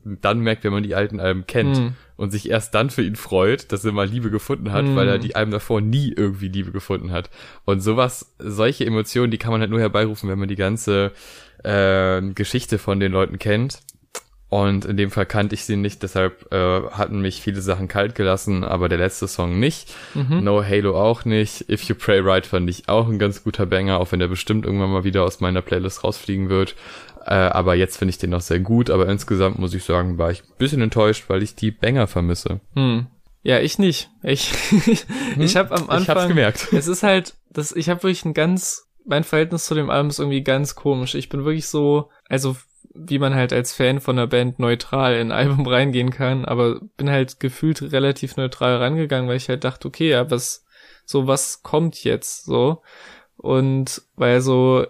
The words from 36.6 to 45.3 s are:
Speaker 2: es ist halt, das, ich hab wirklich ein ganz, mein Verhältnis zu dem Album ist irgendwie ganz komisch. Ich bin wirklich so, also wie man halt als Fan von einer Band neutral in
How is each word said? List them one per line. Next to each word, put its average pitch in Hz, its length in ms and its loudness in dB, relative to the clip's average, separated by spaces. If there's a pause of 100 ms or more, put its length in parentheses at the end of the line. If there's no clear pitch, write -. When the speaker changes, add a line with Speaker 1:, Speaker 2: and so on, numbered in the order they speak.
Speaker 2:
es 156 140 2
ist 180 160 -2
halt, 190 320 2 (160)
das, 151 240 -6
ich 165 140 -4
hab 175 160 -2
wirklich 185 200 0
ein 160 100 -2
ganz, 180 520 0 (180)
mein 151 200 0
Verhältnis 160 400 0
zu 160 100 -2
dem 151 160 0
Album 147 200 2
ist - 100 -6
irgendwie 139 240 -2
ganz 139 320 0
komisch. 131 400 -2
Ich 135 120 -6
bin 139 160 -4
wirklich 156 220 -2
so, 147 440 2 (180)
also 135 280 -2 (400)
wie 156 220 -4
man 135 160 2
halt 127 180 2
als 123 220 -2
Fan 135 260 2
von 127 160 -2
einer 120 120 0
Band 123 320 0
neutral 123 540 0
in 117 180 -2